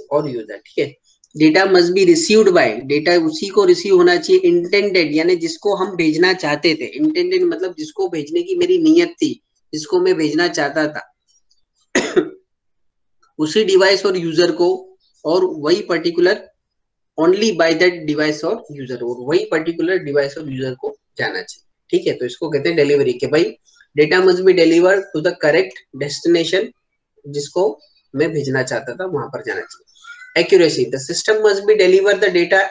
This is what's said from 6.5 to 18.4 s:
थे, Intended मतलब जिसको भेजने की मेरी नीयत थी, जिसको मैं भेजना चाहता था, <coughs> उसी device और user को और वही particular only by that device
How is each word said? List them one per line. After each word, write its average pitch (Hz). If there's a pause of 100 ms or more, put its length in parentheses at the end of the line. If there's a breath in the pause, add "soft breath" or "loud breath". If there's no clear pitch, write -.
थे, 151 (120)
Intended 180
मतलब 175
जिसको 156
भेजने 165
की 370
मेरी 175
नीयत 160
थी, 302 (420)
जिसको 156
मैं 180
भेजना 160
चाहता 156
था, - (960)
<coughs> - (1120)
उसी 156
device 190
और 190
user 170
को 170 (560)
और 180
वही 160
particular 175 (720)
only 190
by 165
that 175
device 151